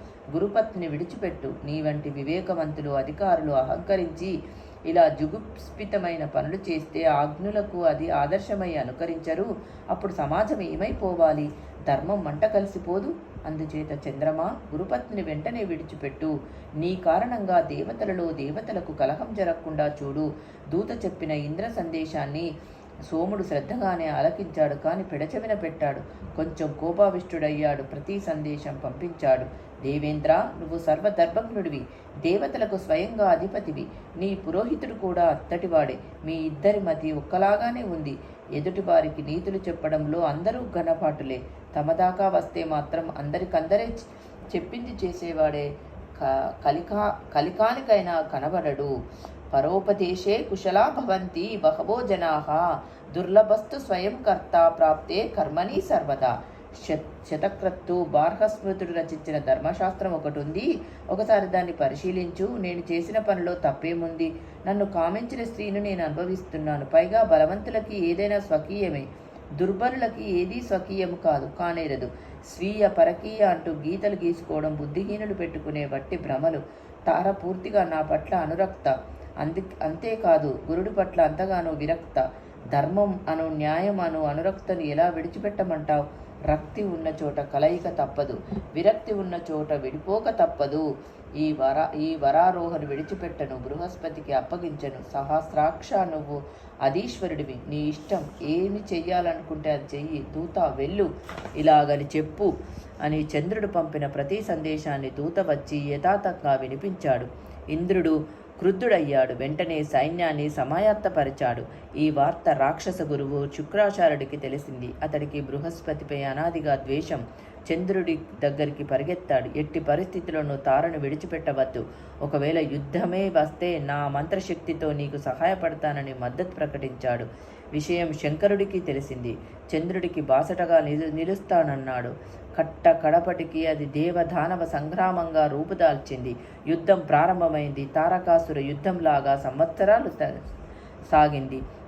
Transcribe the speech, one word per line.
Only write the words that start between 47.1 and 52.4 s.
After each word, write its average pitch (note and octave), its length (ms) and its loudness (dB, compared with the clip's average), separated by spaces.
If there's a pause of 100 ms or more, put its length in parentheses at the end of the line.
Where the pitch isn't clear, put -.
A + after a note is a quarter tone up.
కలికానికైనా G3 880 4
కనబడడు. C#3+ 800 0 (540)
పరోపదేశే F#3+ 960 2
కుశలా G3 480 4
భవంతి F#3+ 680 -2
బహవో F3 440 2
జనాః. D#3+ 720 2 (360)